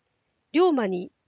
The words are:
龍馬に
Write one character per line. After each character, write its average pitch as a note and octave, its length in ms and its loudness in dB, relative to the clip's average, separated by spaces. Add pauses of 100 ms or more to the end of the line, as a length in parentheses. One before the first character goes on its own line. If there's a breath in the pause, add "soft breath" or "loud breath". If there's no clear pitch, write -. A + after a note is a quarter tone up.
(500)
龍 D#4+ 120 2
馬 C4+ 260 2
に F#3 240 -6 (160)